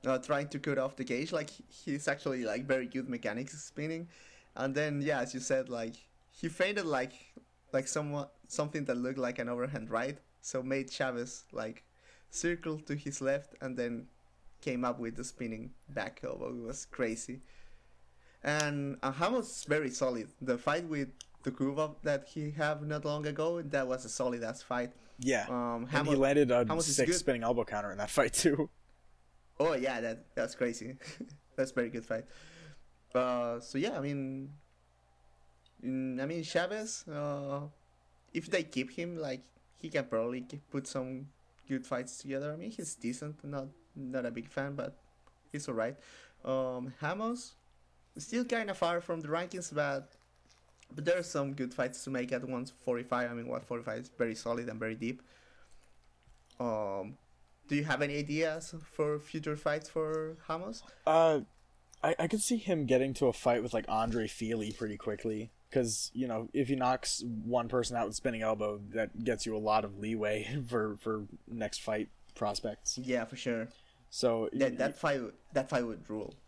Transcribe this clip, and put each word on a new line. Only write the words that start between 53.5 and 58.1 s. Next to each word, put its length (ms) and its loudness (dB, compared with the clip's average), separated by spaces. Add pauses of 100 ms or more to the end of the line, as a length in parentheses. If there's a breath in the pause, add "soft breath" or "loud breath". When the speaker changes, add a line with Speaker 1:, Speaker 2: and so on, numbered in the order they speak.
Speaker 1:
forty-five 360 -6
is 180 -10
very 180 2
solid 340 -2
and 120 -8
very 140 -2
deep. 280 -4 (1400 soft breath)
Um, 560 -2 (520)
do 80 2
you 80 2
have 180 0
any 160 0